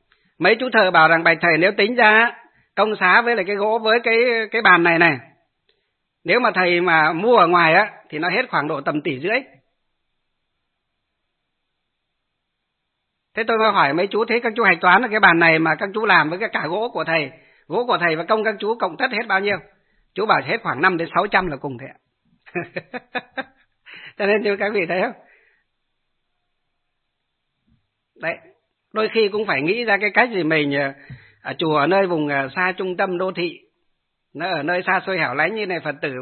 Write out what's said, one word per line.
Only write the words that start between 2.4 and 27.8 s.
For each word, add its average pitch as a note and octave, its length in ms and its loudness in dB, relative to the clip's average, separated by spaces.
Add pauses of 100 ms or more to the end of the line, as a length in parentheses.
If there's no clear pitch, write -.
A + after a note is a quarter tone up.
công G#3+ 240 0
xá G3 220 4
với A#3+ 140 0
lại F#3+ 100 -2
cái G3+ 100 -4
gỗ G#3+ 220 0
với A3 260 2
cái, A3+ 120 2 (340)
cái A3+ 120 -2
bàn F3+ 200 6
này E3+ 160 2
này, D#3+ 200 2 (1040)
nếu G3 160 0
mà A#3 140 0
thầy F3 260 0
mà E3 320 2
mua G#3+ 240 2
ở F3+ 100 6
ngoài E3+ 280 2
á, G3+ 180 2 (160)
thì D3+ 100 -10
nó F3 120 -4
hết A#3+ 200 -4
khoảng D3+ 180 -2
độ D3+ 120 -6
tầm D3 220 -4
tỷ C#3 180 -6
rưỡi." G#3+ 200 -4 (4000)
Thế A3+ 100 -4
tôi A3+ 120 0
mới A3 140 2
hỏi D#3 200 4
mấy F3 140 0
chú: G#3 180 -2
"Thế A3+ 180 0
các A#3 140 -4
chú A#3 80 0
hạch F3+ 160 4
toán F#3 220 4
là B3 60 -4
cái G#3+ 120 -2
bàn F3 180 6
này E3 200 4
mà D#3+ 160 0
các G3 200 -6
chú G#3+ 120 -2
làm E3 240 2
với F3+ 80 -6
cái A3 140 -6
cả F3+ 140 -6
gỗ G#3+ 260 -4
của D#3+ 120 -6
thầy, D#3 260 -2 (360)
gỗ G#3+ 200 -4
của G3+ 140 0
thầy E3 160 0
và E3 80 -6
công A3 200 0
các G#3+ 140 -2
chú G#3+ 220 -4
cộng F3+ 160 -4
tất - 160 -4
hết A3+ 160 -6
bao G3 120 0
nhiêu?" G3+ 160 -2 (580)
Chú G#3 120 -4
bảo: E3+ 180 2
"Hết G3 180 -4
khoảng C#3+ 200 -4
năm F#3 140 2
đến D#3+ 180 -6
sáu F3+ 120 0
trăm G3 200 0
là D3 100 -8
cùng C3 220 -12
thế C3 80 -16
ạ." - 120 -20 (560)
<laughs> - 880 -12 (760)
Cho G3+ 80 -2
nên G#3 160 2
như G3+ 140 -2
các G#3 180 -4
vị G#3 140 -2
thấy F3+ 140 -2
không? A#3+ 100 -4 (3000)